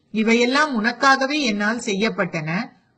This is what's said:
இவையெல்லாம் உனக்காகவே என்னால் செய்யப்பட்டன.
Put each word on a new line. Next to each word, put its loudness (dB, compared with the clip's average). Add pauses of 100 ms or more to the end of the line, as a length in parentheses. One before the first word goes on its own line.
(120)
இவையெல்லாம் 2
உனக்காகவே 2
என்னால் -2
செய்யப்பட்டன. -2 (480)